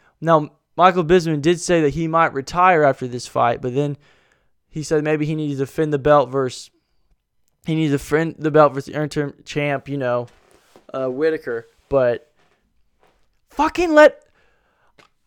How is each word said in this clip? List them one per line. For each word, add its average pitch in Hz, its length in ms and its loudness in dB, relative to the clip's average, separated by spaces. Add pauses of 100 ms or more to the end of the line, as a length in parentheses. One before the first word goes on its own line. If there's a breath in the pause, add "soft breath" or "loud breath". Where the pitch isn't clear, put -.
(200)
Now, 156 300 2 (260)
Michael 180 280 4
Bisping 160 380 2
did 165 180 0
say 170 220 0
that 143 140 0
he 165 120 -4
might 160 260 0
retire 170 500 2
after 131 240 0
this 120 200 -12
fight, 120 340 -2
but 127 120 -6
then 143 240 -4 (720)
he 156 140 -10
said 151 200 0
maybe 151 220 -2
he 156 80 -4
needs 151 220 -6
to 135 100 -4
defend 156 260 -4
the 147 60 0
belt 143 320 2
versus, 131 400 -6 (960)
he 160 80 -4
needs 156 180 0
to 139 60 2
defend 156 400 -2
the 151 140 -4
belt 147 240 4
versus - 180 -10
the 151 80 -6
interim 147 320 -6 (100)
champ, 143 460 -6
you 143 80 -8
know, 123 300 -4 (680 soft breath)
uh, 131 160 -6
Whitaker. 135 560 -4 (240)
But 123 420 0 (1160)
fucking 320 440 -2
let, - 300 6 (1040)